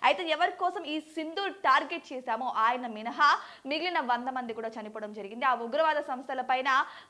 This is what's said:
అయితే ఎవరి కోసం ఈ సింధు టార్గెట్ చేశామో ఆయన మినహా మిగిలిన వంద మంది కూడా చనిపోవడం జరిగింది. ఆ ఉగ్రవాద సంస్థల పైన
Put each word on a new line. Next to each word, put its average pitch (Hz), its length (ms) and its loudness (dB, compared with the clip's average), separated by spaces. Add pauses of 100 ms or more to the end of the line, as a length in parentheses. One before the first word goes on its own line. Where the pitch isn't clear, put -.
అయితే 285 200 4
ఎవరి 330 300 2
కోసం 359 320 -2
ఈ 302 160 -4
సింధు 330 480 -6
టార్గెట్ 302 640 2
చేశామో 254 440 -4
ఆయన 247 300 2
మినహా 254 520 2 (280)
మిగిలిన 320 340 0
వంద 247 280 0
మంది 247 260 -6
కూడా 226 140 -6 (120)
చనిపోవడం 214 320 -10
జరిగింది. 214 320 -8
ఆ 262 100 6
ఉగ్రవాద 294 420 2
సంస్థల 269 440 -4
పైన 262 440 2 (260)